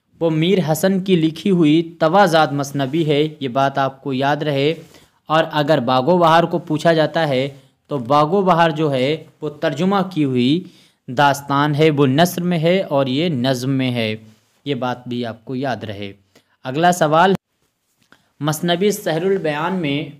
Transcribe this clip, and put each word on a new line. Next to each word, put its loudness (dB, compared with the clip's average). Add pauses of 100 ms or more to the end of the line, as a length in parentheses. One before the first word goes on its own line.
(200)
वो 0
मीर 2
हसन 0
की 0
लिखी 0
हुई 2
तवाज़ात 4
मसनवी -2
है, 2
ये -8
बात -2
आपको -4
याद -2
रहे। -2 (520)
और 2
अगर 0
बागो 2
बहार 4
को -2
पूछा 0
जाता 0
है, -4 (260)
तो -4
बागो 2
बहार 4
जो -2
है, -2 (160)
वो -6
तर्जुमा -2
की -4
हुई 0 (400)
दास्तान 0
है, 4
वो 2
नस्र 2
में 0
है 2
और 0
ये -2
नज़्म -2
में -2
है, -4 (400)
ये -4
बात -6
भी -6
आपको -12
याद -6
रहे। -12 (500)
अगला 0
सवाल, 2 (1040)
मसनवी 0
सहरुल -2
बयान -4
में -6